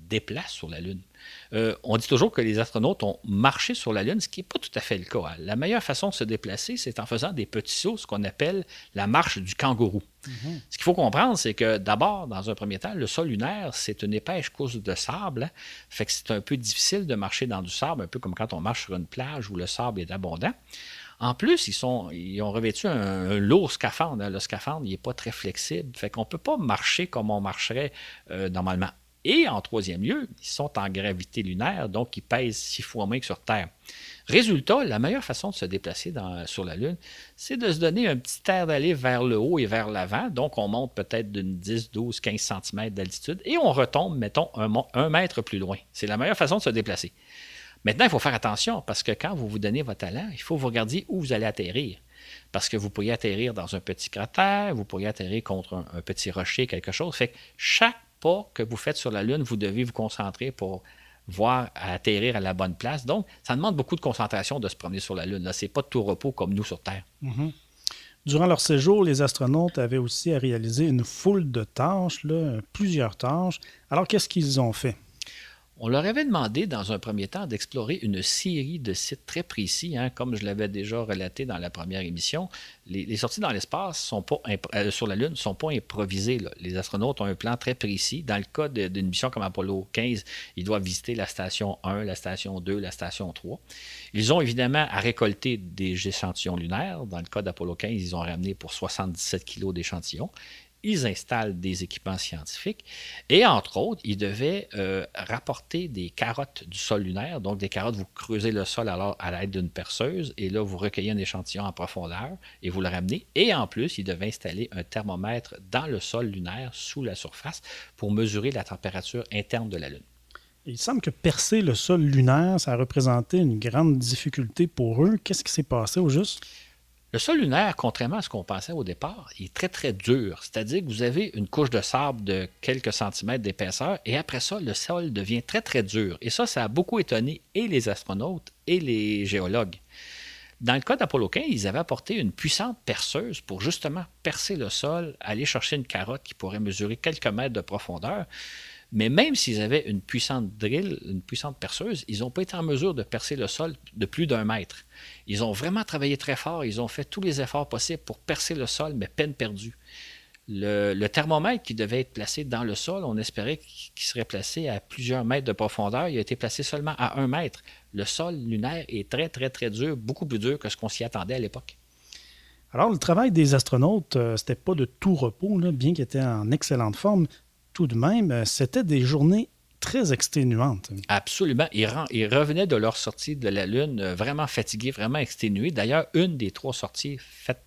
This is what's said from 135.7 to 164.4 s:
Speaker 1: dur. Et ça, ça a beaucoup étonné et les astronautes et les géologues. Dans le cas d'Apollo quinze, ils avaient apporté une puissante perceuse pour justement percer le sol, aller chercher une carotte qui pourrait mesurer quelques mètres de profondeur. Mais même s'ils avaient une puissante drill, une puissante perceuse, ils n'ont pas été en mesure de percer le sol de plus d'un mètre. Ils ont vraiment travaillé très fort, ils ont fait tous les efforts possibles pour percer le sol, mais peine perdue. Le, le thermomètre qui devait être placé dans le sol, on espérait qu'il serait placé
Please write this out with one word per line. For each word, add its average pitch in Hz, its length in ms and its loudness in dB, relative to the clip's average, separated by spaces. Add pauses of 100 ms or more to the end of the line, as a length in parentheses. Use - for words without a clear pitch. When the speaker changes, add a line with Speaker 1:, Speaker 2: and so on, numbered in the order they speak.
Speaker 1:
dur. 101 360 -2
Et 117 80 -4
ça, 240 200 0
ça 123 160 0
a - 20 -2
beaucoup 165 320 0
étonné 127 420 0 (140)
et 226 140 0
les 127 200 2
astronautes 107 640 -4 (140)
et 180 140 4
les 107 460 0
géologues. 95 500 0 (840)
Dans 123 140 4
le 135 60 4
cas - 160 2
d'Apollo 131 320 2
quinze, - 200 0
ils 107 200 2
avaient 101 100 0
apporté - 360 -2
une 131 180 0
puissante 214 520 -2
perceuse 175 560 -2
pour 92 200 -8
justement 160 460 -2 (180)
percer 175 320 -2
le 120 120 -2
sol, 156 520 -2
aller 107 240 -2
chercher 143 320 0
une 131 100 -2
carotte 95 380 -4
qui - 100 -14
pourrait 104 240 -6
mesurer 104 380 -2
quelques 156 320 0
mètres 120 260 -2
de 104 60 0
profondeur. 113 680 -4 (640)
Mais 107 160 4
même 247 260 6
s'ils 113 260 2
avaient 113 300 2
une 101 100 0
puissante 113 560 -2
drill, 120 480 0
une 92 160 -4
puissante 131 380 -8
perceuse, 180 480 -6
ils 104 140 -4
n'ont 123 100 -4
pas 180 120 -4
été 185 120 -6
en 175 80 -4
mesure 160 320 2
de 120 80 -4
percer - 320 -4
le 120 140 -2
sol 160 260 -4 (200)
de 104 120 0
plus 156 220 -2
d'un 113 160 2
mètre. 107 400 -4 (420)
Ils 104 160 -2
ont 113 80 0
vraiment 160 320 -2
travaillé 143 340 0
très 131 200 -2
fort, 160 280 -4
ils 110 160 -2
ont 120 60 -2
fait 143 180 -6
tous - 160 -8
les 160 200 0
efforts 139 280 -2
possibles 156 360 -4
pour - 160 -12
percer - 340 -2
le 135 120 -4
sol, 151 280 -4
mais 104 140 -4
peine 147 260 0
perdue. 110 420 -6 (680)
Le, 101 460 2
le 101 160 2
thermomètre 160 560 2
qui 117 100 -6
devait 110 260 0
être 127 120 -6
placé 113 320 -6
dans 123 180 -4
le 107 140 -2
sol, 190 260 -4
on 120 140 -2
espérait 107 400 -4
qu'il - 480 -12
serait 117 220 -2
placé 143 420 -4